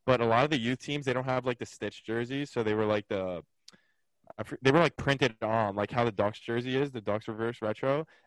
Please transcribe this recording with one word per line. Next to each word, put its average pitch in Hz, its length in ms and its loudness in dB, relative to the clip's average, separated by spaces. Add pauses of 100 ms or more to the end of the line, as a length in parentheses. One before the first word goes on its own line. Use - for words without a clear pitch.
But 127 160 4
a 117 60 2
lot 117 180 6
of 151 60 0
the 151 80 0
youth 120 220 -2
teams, 143 260 -4
they 131 80 2
don't 127 100 -2
have, 127 220 0
like, 123 120 -2
the 113 80 -6
stitch - 380 -10
jerseys, 120 460 -4
so 120 120 -2
they 107 120 2
were, 110 100 2
like, 107 240 0
the, 92 340 -4 (960)
I 110 40 -6
fr-, 123 200 -10
they 135 100 6
were, 160 80 8
like, 156 160 2
printed 131 460 2
on, 110 340 2
like, 104 140 -2
how 120 140 2
the 117 80 0
Ducks 101 280 -2
jersey 120 360 -2
is, 143 160 0
the 123 80 -8
Ducks 104 280 -4
reverse 113 340 -4
retro. 135 440 -2 (200)